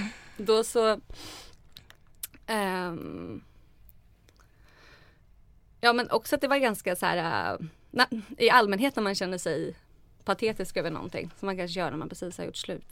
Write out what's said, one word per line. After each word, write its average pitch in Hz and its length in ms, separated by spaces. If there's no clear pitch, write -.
då 220 280
så, 220 360
ehm, 180 920
ja, 233 120
men 240 180
också - 240
att 285 60
det 269 80
var 277 100
ganska 202 380
så 190 100
här, 170 100
äh, - 60
na-, 240 320
i 233 120
allmänhet 226 460
när 226 60
man 202 120
känner 185 240
sig 160 360
patetisk 208 520
över 165 140
någonting, 170 480
som 196 80
man 196 100
kanske 175 240
gör 156 100
när 147 80
man 156 100
precis 180 300
har 175 60
gjort 165 120
slut - 360